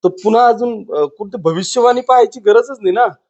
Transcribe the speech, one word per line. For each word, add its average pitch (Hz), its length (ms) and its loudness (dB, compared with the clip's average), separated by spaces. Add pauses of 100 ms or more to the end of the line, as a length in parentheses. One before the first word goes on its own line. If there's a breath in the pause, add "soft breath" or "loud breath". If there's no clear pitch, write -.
तर 180 40 2
पुन्हा 220 380 0
अजून, 233 480 -4
अ, 151 100 0
कुठे 202 340 -12
भविष्यवाणी 196 640 0
पाहायची 247 400 2
गरजच 233 420 2
नाही 185 100 0
ना. 233 140 2 (240)